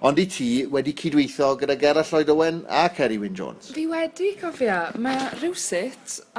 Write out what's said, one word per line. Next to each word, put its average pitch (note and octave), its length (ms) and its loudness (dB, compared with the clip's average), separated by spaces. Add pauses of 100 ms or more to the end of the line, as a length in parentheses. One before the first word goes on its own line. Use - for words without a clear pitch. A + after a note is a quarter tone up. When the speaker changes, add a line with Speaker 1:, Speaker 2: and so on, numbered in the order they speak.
Speaker 1:
Ond D3 240 4
i - 80 0
ti, B2 160 -2 (160)
wedi C#3 320 -2
cydweithio C#3+ 640 2
gyda C#3 160 0
Gerallt D3 380 2
Lloyd D3+ 180 4
Owen E3 400 2
a D#3+ 160 4
Ceri A#2 320 0
Wyn G2 160 -6
Jones. D#2 400 -10
Speaker 2:
Fi D#4 100 -4
wedi, E4 540 -2
cofia. B3+ 400 -2 (160)
Ma' C4 220 -2 (240)
rywsut, C4 760 -6 (180)